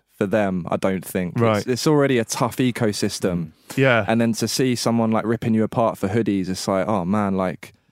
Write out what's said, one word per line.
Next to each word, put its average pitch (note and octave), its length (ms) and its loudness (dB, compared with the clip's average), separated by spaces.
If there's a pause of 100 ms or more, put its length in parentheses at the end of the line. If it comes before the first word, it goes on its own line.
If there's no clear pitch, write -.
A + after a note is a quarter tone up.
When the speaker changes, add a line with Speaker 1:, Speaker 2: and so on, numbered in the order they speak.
(180)
Speaker 1:
for G#2+ 80 0
them, F#2+ 440 0
I F#2+ 80 0
don't F#2+ 280 -2
think. F2+ 340 -4
Speaker 2:
Right. A2+ 180 4
Speaker 1:
It's, G2+ 100 -4
it's B2 200 -2
already C#3 300 4
a A2+ 80 0
tough - 320 -4
ecosystem. G#2 920 -2 (240)
Speaker 2:
Yeah. B2 320 4
Speaker 1:
And A2+ 140 2
then A#2 120 2
to A2 140 -2
see B2+ 280 0
someone, A#2 360 0
like, A2 140 0
ripping A2+ 280 0
you A2 100 4
apart G#2+ 340 0
for G2 100 -2
hoodies, G2 420 0
it's - 180 -6
like, F#2+ 200 0
oh G2 180 0
man, G2 320 0
like, - 360 -6 (180)